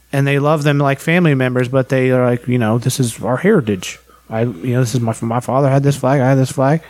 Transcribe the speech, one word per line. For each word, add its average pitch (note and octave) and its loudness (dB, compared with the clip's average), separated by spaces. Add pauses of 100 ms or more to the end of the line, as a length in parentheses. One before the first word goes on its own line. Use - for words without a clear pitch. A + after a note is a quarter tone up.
(120)
and C#3 0
they C#3 2
love D3 0
them D3 2
like C#3 0
family E3 2
members, B2+ 0
but C3 0
they C3 2
are B2+ 2
like, B2 -2
you B2 0
know, A2+ 0
"This B2+ -2
is A#2+ -2
our A3 -2
heritage. A#2 0 (300)
I, A2+ -2
you A#2+ -4
know, B2 0
this A#2 -2
is B2+ 0
my, A2+ -2
my A2+ -2
father C3 0
had C#3 2
this C#3+ 2
flag, C3+ 0
I C3 2
had C3+ 4
this C3 0
flag, C#3 0